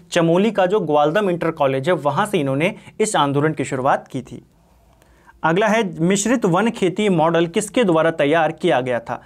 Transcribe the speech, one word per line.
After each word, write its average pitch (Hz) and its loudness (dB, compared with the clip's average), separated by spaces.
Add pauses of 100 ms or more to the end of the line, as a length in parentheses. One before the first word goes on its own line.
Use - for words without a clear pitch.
(120)
चमोली 175 2
का 196 0
जो 196 0
ग्वालदम 156 0
इंटर 170 -2
कॉलेज 135 -2
है, 180 2
वहाँ 147 -2
से 202 -2
इन्होंने 139 -2 (240)
इस - -2
आंदोलन 143 0
की 139 -6
शुरुआत 139 -2
की 127 -10
थी। - -16 (1000)
अगला 175 2
है, 196 -2
मिश्रित 202 0
वन 190 2
खेती 202 -2
मॉडल 170 2
किसके 208 -2
द्वारा 160 2
तैयार 160 2
किया 156 0
गया 123 -2
था? 120 -10